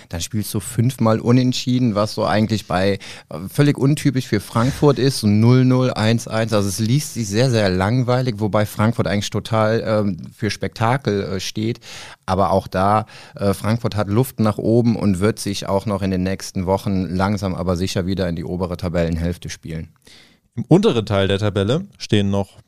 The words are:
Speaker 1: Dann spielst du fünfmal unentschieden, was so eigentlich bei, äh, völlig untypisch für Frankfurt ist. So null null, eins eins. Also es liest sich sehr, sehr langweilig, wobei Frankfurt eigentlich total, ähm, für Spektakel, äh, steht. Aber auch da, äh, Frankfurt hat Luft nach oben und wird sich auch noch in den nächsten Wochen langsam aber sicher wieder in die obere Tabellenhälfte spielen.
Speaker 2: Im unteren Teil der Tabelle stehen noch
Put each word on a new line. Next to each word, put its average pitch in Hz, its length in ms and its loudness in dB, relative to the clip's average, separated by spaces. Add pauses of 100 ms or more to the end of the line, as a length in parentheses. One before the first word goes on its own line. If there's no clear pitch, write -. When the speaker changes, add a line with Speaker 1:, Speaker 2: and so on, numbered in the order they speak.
Speaker 1:
Dann 85 120 -8
spielst - 320 -6
du - 60 -2
fünfmal 113 600 0
unentschieden, 123 760 2
was 104 180 0
so 104 120 -2
eigentlich 107 420 0
bei, 95 320 0 (300)
äh, - 80 -12 (140)
völlig 147 280 2
untypisch 135 480 0
für 104 140 0
Frankfurt 135 580 2
ist. 135 200 0
So 110 60 -2
null 117 400 6
null, 127 260 2
eins 113 360 0
eins. 110 260 -2
Also 101 160 2
es 90 80 -6
liest 120 380 0
sich 110 120 -4
sehr, 113 220 2
sehr 110 220 2
langweilig, 120 640 0
wobei 104 300 0
Frankfurt 107 400 0
eigentlich 101 240 -2
total, 110 520 0
ähm, 101 340 -2 (140)
für 104 200 -4
Spektakel, 107 720 -2
äh, 95 160 -6
steht. 110 400 -6 (480)
Aber 92 240 2
auch 95 160 2
da, 101 400 0 (260)
äh, 101 220 0
Frankfurt 110 400 -2
hat 101 140 -2
Luft 113 300 0
nach 107 200 0
oben 117 360 4
und 92 260 0
wird 110 180 0
sich - 280 -6
auch 98 200 0
noch 98 160 -4
in 98 80 -2
den 92 100 -2
nächsten 95 460 -4
Wochen 95 380 0 (100)
langsam 95 400 0
aber 87 220 -2
sicher 92 280 -2
wieder 92 240 -2
in 85 60 -4
die 82 100 -6
obere 87 320 -4
Tabellenhälfte 85 720 -2
spielen. 82 460 -12 (580)
Speaker 2:
Im 113 140 -6
unteren 165 400 4
Teil 98 220 2
der 98 100 2
Tabelle 104 460 0 (120)
stehen 101 320 2
noch 98 380 -2